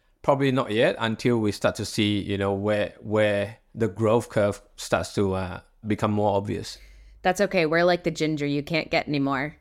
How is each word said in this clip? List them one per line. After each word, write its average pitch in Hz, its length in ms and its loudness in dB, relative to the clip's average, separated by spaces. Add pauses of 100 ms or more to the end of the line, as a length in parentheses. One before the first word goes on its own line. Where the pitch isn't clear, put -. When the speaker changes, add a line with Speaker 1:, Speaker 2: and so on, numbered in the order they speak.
(240)
Speaker 1:
Probably 139 280 2
not 127 200 0
yet, 127 260 2
until 113 400 0
we 107 140 2
start - 240 -2
to 104 100 -6
see, 104 340 0
you 98 180 -4
know, 98 160 0
where, 101 460 -2
where 104 580 0 (180)
the 110 120 0
growth 107 420 2
curve 104 320 0 (160)
starts - 360 -2
to, 98 220 0
uh, 92 240 -6 (260)
become 107 260 0
more 104 240 2
obvious. 98 420 -4 (440)
Speaker 2:
That's 185 180 2
okay. 185 280 2
We're 170 180 4
like 175 180 2
the 165 80 -2
ginger 156 340 -2
you 143 180 -2
can't 156 260 -4
get - 180 0
anymore. 139 540 -2